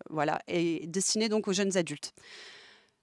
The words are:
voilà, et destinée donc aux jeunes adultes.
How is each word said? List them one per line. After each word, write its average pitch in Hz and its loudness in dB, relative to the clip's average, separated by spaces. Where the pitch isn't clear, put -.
voilà, 156 2
et 170 0
destinée 196 2
donc 214 2
aux 196 2
jeunes 190 2
adultes. 147 -2